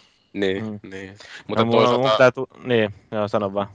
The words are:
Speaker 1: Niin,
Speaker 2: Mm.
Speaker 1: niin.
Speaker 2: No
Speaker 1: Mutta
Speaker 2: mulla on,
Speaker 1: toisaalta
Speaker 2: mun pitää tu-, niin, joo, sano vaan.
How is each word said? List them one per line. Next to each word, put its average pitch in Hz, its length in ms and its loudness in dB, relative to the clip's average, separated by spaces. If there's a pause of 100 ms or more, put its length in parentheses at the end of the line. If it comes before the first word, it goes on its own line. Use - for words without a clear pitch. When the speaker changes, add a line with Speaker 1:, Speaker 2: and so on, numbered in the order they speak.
(320)
Speaker 1:
Niin, 98 320 -2
Speaker 2:
Mm. 104 260 -12
Speaker 1:
niin. 95 180 -14
Speaker 2:
No 95 60 -18 (320)
Speaker 1:
Mutta 107 180 0
Speaker 2:
mulla 117 160 2
on, 113 40 4
Speaker 1:
toisaalta 123 180 2
Speaker 2:
mun 131 80 2
pitää 123 220 6
tu-, 131 160 -8 (160)
niin, 110 300 0 (160)
joo, 104 180 -2
sano 101 260 -2
vaan. 101 200 -2